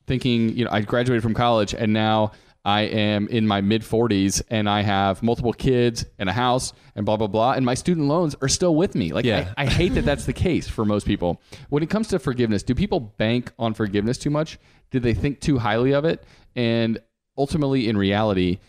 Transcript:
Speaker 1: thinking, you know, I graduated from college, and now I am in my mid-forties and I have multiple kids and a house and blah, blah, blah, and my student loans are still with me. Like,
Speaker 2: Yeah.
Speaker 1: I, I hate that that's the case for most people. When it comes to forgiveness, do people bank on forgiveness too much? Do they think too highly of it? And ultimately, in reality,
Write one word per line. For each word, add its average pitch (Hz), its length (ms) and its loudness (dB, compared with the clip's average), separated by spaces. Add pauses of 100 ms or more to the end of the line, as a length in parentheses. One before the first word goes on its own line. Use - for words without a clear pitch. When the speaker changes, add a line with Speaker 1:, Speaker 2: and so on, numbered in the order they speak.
Speaker 1:
thinking, 120 500 0
you 120 100 0
know, - 60 -2
I 107 100 2
graduated 123 420 0
from 117 100 0
college, 117 400 2
and 110 200 0
now 110 380 2 (340)
I 104 180 2
am 104 440 0
in 113 180 0
my 101 140 2
mid-forties 107 920 2
and 107 200 0
I 104 140 2
have 98 380 0
multiple 117 300 0
kids 120 540 0 (120)
and 98 120 -4
a - 20 0
house 123 400 0 (240)
and 104 100 -4
blah, 110 120 2
blah, 107 100 0
blah, 110 260 2
and 127 120 0
my 123 80 0
student 156 340 0
loans 156 340 0
are 135 60 0
still 170 260 2
with 180 220 0
me. 87 160 -2
Like, 69 140 -2
Speaker 2:
Yeah. 95 320 0
Speaker 1:
I, 143 60 0
I - 20 0
hate 135 300 0
that 156 100 0
that's 143 200 0
the 135 80 -2
case - 340 0
for - 180 -4
most 104 200 0
people. 87 360 -2 (280)
When 147 140 -2
it 156 60 -4
comes 214 200 -2
to 185 100 0
forgiveness, 117 440 0
do 127 100 0
people 170 280 -2
bank 113 580 -2
on 117 140 -2
forgiveness 104 440 -2
too - 120 -4
much? 151 280 -2 (340)
Do 131 100 0
they 123 120 2
think - 280 -2
too 143 160 2
highly 117 360 2
of 143 120 2
it? - 180 -2 (320)
And 117 440 0 (380)
ultimately, 135 520 0
in 107 80 2
reality, 98 720 2